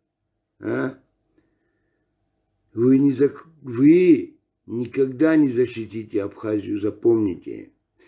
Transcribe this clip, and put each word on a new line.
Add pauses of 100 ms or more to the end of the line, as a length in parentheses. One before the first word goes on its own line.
(580)
а? (1800)
Вы
не
зак-, (160)
вы (320)
никогда
не
защитите
Абхазию,
запомните. (380)